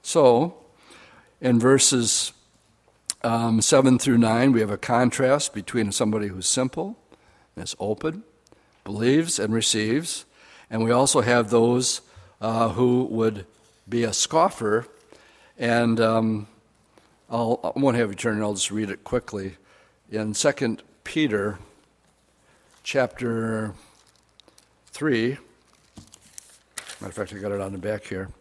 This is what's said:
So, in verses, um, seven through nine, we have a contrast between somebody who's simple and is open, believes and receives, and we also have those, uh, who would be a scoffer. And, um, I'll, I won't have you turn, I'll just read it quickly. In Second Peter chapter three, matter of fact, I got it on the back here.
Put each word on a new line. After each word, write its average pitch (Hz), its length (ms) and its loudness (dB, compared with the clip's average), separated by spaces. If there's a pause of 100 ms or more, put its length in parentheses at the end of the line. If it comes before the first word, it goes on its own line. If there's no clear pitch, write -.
So, 143 540 4 (840)
in 123 200 2
verses, 127 720 2 (920)
um, 117 380 0
seven 131 380 4
through 120 200 2
nine, 117 340 4
we 113 80 4
have 107 100 0
a 101 80 -6
contrast 127 720 0
between 107 400 -4
somebody 107 360 -2
who's 92 200 -6
simple 156 480 -4 (580)
and - 80 -12
is - 160 -12
open, 156 460 -6 (600)
believes 127 540 0
and 110 140 -2
receives, 113 720 -2 (460)
and 113 120 -2
we 113 100 2
also 135 280 4
have 117 300 2
those, 120 500 2 (400)
uh, 113 300 -2
who 123 400 2
would 110 340 -2 (420)
be 117 160 -2
a 110 120 -2
scoffer. 120 720 0 (720)
And, 117 420 2
um, 110 480 0 (840)
I'll, 117 340 -2
I - 140 -4
won't 135 180 2
have 113 140 0
you 98 40 -10
turn, 107 280 -2
I'll 104 100 -2
just 98 180 -4
read 104 200 -4
it - 140 -10
quickly. 98 520 -6 (540)
In 107 240 -6
Second 131 480 -2 (200)
Peter 107 560 -2 (1200)
chapter 113 920 -2 (1160)
three, 131 500 -2 (1600)
matter 104 60 -10
of 90 80 -12
fact, 101 180 -8
I 104 60 -12
got 101 140 -6
it 101 100 -4
on 95 100 -8
the 95 60 -10
back 104 260 -6
here. 95 240 -8 (120)